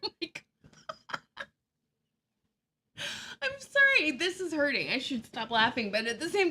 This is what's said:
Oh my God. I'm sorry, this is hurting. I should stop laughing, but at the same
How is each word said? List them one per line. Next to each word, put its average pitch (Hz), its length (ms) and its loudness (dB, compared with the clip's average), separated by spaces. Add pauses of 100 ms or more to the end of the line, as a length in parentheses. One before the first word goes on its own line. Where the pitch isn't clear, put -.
Oh 415 60 -4 (120)
my - 60 -6
God. - 1200 -14 (2000)
I'm 539 160 -4
sorry, 539 520 4
this 339 280 -2
is 349 140 -4
hurting. 269 360 0
I 214 100 0
should 254 260 -4
stop 226 240 -8
laughing, 226 420 2
but 220 140 0
at 233 140 -4
the 330 100 -6
same 381 200 2